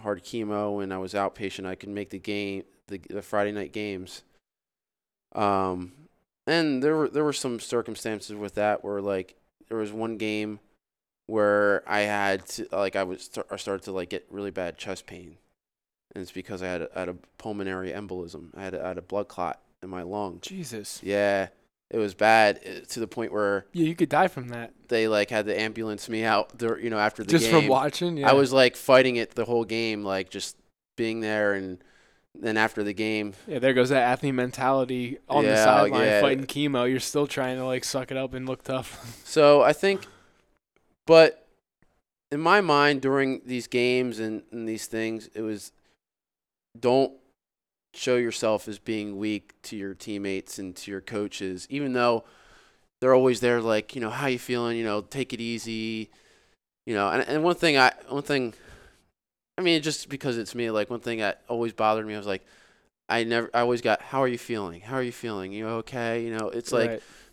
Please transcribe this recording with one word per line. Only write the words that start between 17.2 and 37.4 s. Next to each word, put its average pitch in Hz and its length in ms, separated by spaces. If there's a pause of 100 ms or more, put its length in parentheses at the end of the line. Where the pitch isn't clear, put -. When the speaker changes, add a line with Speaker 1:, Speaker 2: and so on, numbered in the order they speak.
Speaker 1:
pulmonary 95 540
embolism. 87 640
I 95 60
had 95 120
a, 76 100
I 90 40
had 90 100
a 85 40
blood 98 260
clot 87 320 (220)
in 90 60
my 90 140
lung. 92 400
Speaker 2:
Jesus. 120 600
Speaker 1:
Yeah. 101 460 (420)
It - 80
was 104 160
bad, 107 520
uh, 90 220
to - 120
the 110 60
point 113 260
where 101 400
Speaker 2:
Yeah, 170 140
you 160 80
could 160 140
die 165 200
from 123 200
that. 117 240 (160)
Speaker 1:
they, 113 200
like, 104 220
had 107 160
to 101 120
ambulance 110 500
me 110 160
out 110 340
there, 113 200
you 113 120
know, 110 80
after 107 240
the 98 80
Speaker 2:
Just 165 180
from 165 140
Speaker 1:
game. - 80
Speaker 2:
watching? 147 480
Yeah. 139 120
Speaker 1:
I - 40
was, 139 180
like, 131 240
fighting 127 400
it 113 180
the 117 120
whole 117 180
game, 110 380
like, 95 260
just - 280 (400)
being 113 240
there, 107 340
and 95 280 (520)
then 110 220
after 110 260
the 104 120
game. 107 400 (120)
Speaker 2:
Yeah, 160 120
there 131 160
goes 127 160
that 135 140
athlete 127 300
mentality 127 840 (100)
on 147 160
the 107 60
Speaker 1:
Yeah, 107 140
Speaker 2:
sideline 104 420
Speaker 1:
yeah. 104 160
Speaker 2:
fighting 135 240
chemo. 139 440
You're 131 100
still 147 260
trying 131 320